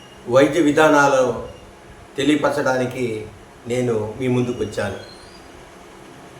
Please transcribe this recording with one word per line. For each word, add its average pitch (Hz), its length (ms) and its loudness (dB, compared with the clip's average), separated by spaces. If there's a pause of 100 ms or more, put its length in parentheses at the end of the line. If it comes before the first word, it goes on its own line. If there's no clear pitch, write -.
(300)
వైద్య 147 320 4
విధానాలు 143 840 4 (760)
తెలియపరచడానికి 131 1080 -2 (420)
నేను 117 520 -2
మీ 131 80 -2
ముందుకు 123 360 -2
వచ్చాను. 101 320 -6 (1400)